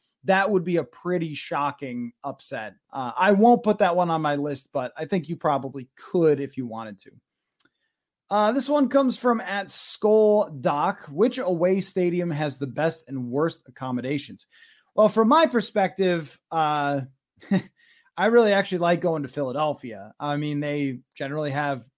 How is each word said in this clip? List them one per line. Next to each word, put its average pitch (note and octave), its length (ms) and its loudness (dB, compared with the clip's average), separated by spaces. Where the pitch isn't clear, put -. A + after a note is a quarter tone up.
that G3 260 2
would F#3 140 2
be E3+ 140 0
a D3 60 0
pretty E3+ 500 -4
shocking C3 800 -6
upset." A#2+ 500 -10
Uh, B2 240 -8
I F#3+ 140 4
won't A#3 320 6
put G#3+ 160 2
that F3 160 2
one F3 160 2
on D#3+ 100 0
my D3 140 0
list, C#3+ 380 -6
but B2+ 240 -4
I D#3 80 -8
think D#3 240 -2
you E3 80 -6
probably C3+ 580 -4
could D#3 460 2
if C3+ 160 -10
you B2+ 100 -6
wanted A2 320 -12
to. - 120 -20
Uh, G#3 220 2
this B3+ 180 0
one C#4+ 200 2
comes C4 280 2
from A#3 240 0
at F#3+ 300 -6
Skull G#3 800 2
Doc. D#3 520 -2
"Which A#3 260 2
away F#3 420 0
stadium F3 520 -2
has D3 260 -4
the C#3+ 80 -4
best D3+ 400 -2
and B2+ 240 -8
worst D3+ 380 -2
accommodations?" B2+ 800 -6
Well, G#3+ 120 6
from A3 200 4
my D#4 180 6
perspective, F#3 920 0
uh, D3 520 0
<laughs> - 540 -20
I F#3 80 2
really A3+ 260 6
actually G3 260 0
like E3+ 220 2
going D#3+ 220 0
to C3+ 60 -8
Philadelphia. C3 920 -6
I D3 200 -4
mean, D3+ 200 -4
they C#3+ 400 -4
generally D3 380 -6
have C#3 320 -4